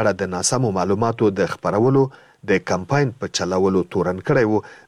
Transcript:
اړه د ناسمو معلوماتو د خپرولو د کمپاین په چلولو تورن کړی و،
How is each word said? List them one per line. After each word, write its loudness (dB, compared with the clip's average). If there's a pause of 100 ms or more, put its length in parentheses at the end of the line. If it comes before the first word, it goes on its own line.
اړه 2
د -4
ناسمو 0
معلوماتو 0
د 0
خپرولو 2 (480)
د 2
کمپاین 0 (120)
په -8
چلولو 0 (120)
تورن -2
کړی 2
و، 0 (280)